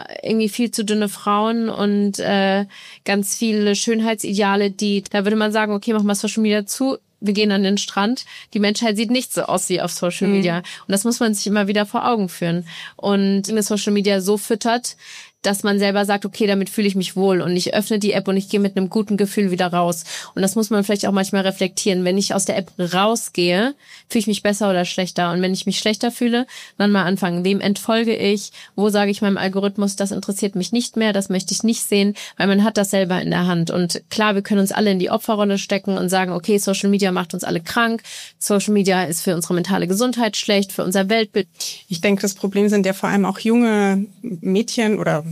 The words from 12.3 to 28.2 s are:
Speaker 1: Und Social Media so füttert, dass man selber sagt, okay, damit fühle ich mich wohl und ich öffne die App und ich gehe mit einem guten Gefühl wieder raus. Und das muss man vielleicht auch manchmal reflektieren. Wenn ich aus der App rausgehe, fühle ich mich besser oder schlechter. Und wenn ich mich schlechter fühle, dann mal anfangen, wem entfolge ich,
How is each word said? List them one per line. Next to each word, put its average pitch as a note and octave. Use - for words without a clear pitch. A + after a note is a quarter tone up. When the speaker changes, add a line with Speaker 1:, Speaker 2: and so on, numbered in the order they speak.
Speaker 1:
Und G3
Social G#3
Media G3+
so G#3
füttert, A#3+
dass G3+
man G3+
selber G3+
sagt, G3+
okay, G3+
damit G3
fühle G#3+
ich F#3+
mich F#3
wohl F#3
und E3+
ich -
öffne G#3+
die G#3
App G3
und F#3+
ich G3
gehe G#3
mit G3
einem F#3+
guten G#3
Gefühl G3
wieder F3+
raus. F3
Und F3+
das G3
muss A3
man G3+
vielleicht G3+
auch G3
manchmal G3
reflektieren. F#3+
Wenn F#3
ich G3
aus G3
der -
App F#3
rausgehe, F#3
fühle A#3
ich G3+
mich G#3
besser G#3
oder F3+
schlechter. F3
Und F3+
wenn F#3
ich F#3
mich F#3+
schlechter A3
fühle, A#3+
dann G3+
mal G3
anfangen, F3
wem G3
entfolge A3
ich, G3+